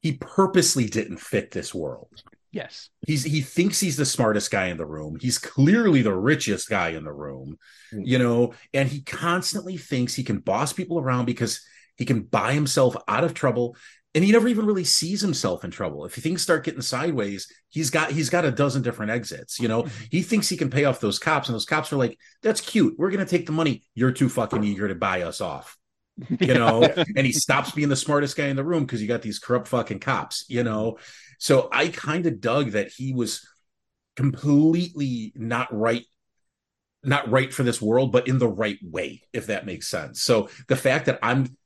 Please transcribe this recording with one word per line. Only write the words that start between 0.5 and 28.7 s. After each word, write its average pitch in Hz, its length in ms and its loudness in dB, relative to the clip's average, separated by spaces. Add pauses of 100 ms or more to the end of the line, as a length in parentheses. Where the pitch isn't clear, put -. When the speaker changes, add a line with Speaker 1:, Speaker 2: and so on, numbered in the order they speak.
Speaker 1:
didn't 101 320 -4
fit - 340 -4
this - 220 -8
world. 73 480 -10 (280)
Speaker 2:
Yes. - 400 -12 (160)
Speaker 1:
He's, 151 180 0
he 151 160 0
thinks 175 380 0
he's 160 180 0
the 143 80 0
smartest 110 460 2
guy 95 160 0
in 87 120 -6
the 80 80 -6
room. 78 340 -8
He's 123 180 -2
clearly 170 640 4
the 107 120 2
richest 107 540 0
guy 90 220 0
in 80 140 -8
the 76 80 -10
room, 71 440 -12 (380)
Speaker 3:
Mm. 98 120 -8
Speaker 1:
you 127 120 2
know, 120 340 2 (220)
and 135 140 4
he 143 140 -8
constantly 180 760 -4
thinks 127 360 -2
he - 100 -4
can 101 160 -2
boss 120 340 -2
people 175 240 -4
around 127 260 0
because 120 380 -4 (340)
he 120 80 -4
can 113 180 0
buy 107 300 0
himself 139 440 2 (100)
out 113 180 0
of 160 80 -2
trouble. 120 440 0 (380)
And 160 100 4
he 202 80 6
never 226 160 6
even 220 180 0
really 196 180 2
sees 170 360 0
himself 143 440 -2
in 90 60 -6
trouble. 78 360 -8
If - 80 -12
things 160 280 -4
start 156 220 2
getting 151 180 -6
sideways, 123 640 -4 (220)
he's 151 220 -4
got, 160 200 0
he's 143 200 -2
got 175 160 2
a 139 40 2
dozen 135 320 0
different 107 300 -4
exits, - 480 -6
you 120 80 2
know? 113 160 2
Speaker 2:
Mm-hmm. - 260 -12
Speaker 1:
He 180 120 2
thinks 214 260 2
he 180 80 -2
can 139 140 0
pay 143 140 2
off 135 160 2
those 101 180 0
cops, 156 300 0
and 123 60 0
those 107 120 -4
cops 156 260 -2
are 151 40 0
like, 127 220 0 (240)
"That's 220 200 0
cute. - 360 2
We're 175 120 0
gonna 190 160 0
take 170 200 0
the 151 60 -4
money. 156 300 0 (120)
You're 123 180 4
too 127 180 2
fucking 107 340 -2
eager 104 240 0
to 95 60 -2
buy 92 280 -2
us 82 200 -6
off." 76 340 -10 (420)
Speaker 2:
<laughs> - 220 -4
Speaker 1:
You 131 140 4
know? 117 280 4
Speaker 2:
Yeah. 160 220 4 (120)
Speaker 1:
And 135 100 2
he 123 60 0
stops 143 380 0
being 147 200 0
the 135 60 2
smartest 143 400 0
guy 147 120 -2
in 139 80 -2
the 135 80 -4
room 160 220 0